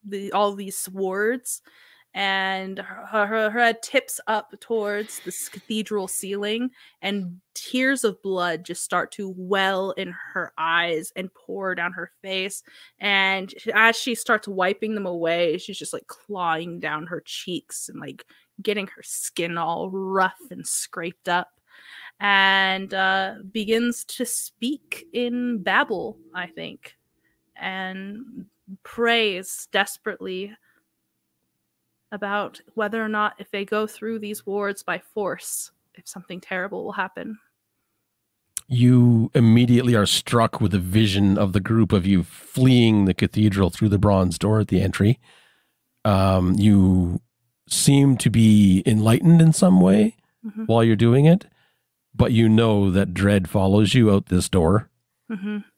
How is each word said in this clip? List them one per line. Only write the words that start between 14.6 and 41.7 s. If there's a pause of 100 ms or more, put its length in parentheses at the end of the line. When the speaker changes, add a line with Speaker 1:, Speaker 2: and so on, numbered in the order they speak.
Speaker 1:
them
away,
she's
just,
like,
clawing
down
her
cheeks
and,
like, (360)
getting
her
skin
all
rough (100)
and
scraped
up, (580)
and,
uh, (180)
begins
to
speak
in
babble, (180)
I
think, (580)
and (360)
prays
desperately (1600)
about (140)
whether
or
not
if
they
go
through
these
wards
by
force, (240)
if
something
terrible
will
happen. (1300)
Speaker 2:
You
immediately
are
struck
with
the
vision
of
the
group